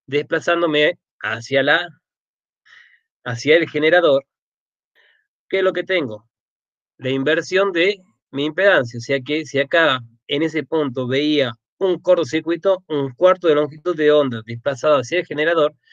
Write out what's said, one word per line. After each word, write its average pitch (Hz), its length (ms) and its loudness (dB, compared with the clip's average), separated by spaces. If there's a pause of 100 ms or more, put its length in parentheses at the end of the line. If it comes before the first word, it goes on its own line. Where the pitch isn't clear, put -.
desplazándome 151 920 0 (220)
hacia 117 420 -2
la, 160 240 0 (1400)
hacia 131 320 0
el 165 140 2
generador. 151 560 2 (1200)
¿Qué 190 120 -2
es 190 40 0
lo 185 80 2
que 175 140 -4
tengo? 139 420 -4 (720)
La 127 140 -4
inversión 160 600 0
de 185 300 0 (300)
mi 135 120 -4
impedancia, 156 540 0
o 117 40 -10
sea 139 200 -4
que 147 240 -4
si 135 140 -2
acá 143 420 0 (260)
en 143 160 -2
ese 160 200 -4
punto 135 440 -4
veía 139 460 0 (240)
un 185 240 -2
cortocircuito, 170 840 0
un 139 260 -4
cuarto 185 340 2
de 151 80 4
longitud 151 400 -2
de 151 160 4
onda 135 340 2
desplazado 139 520 -2
hacia 131 220 -2
el 175 60 -4
generador, 151 480 0 (200)